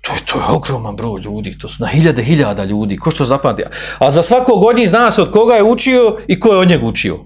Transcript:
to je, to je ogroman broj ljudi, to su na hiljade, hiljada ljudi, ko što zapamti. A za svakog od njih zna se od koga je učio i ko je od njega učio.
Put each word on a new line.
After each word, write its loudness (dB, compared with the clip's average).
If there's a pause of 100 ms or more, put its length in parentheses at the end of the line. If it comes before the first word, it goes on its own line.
to -10
je, -8
to -4
je -6 (120)
ogroman -6
broj -8
ljudi, -10
to -14
su -8
na -6
hiljade, 2
hiljada 0
ljudi, -4
ko -4
što -2
zapamti. -2 (360)
A 4
za 2
svakog 2
od 4
njih 2
zna 4
se 2
od -2
koga 4
je 4
učio 2 (120)
i 0
ko 4
je 4
od 4
njega 2
učio. -4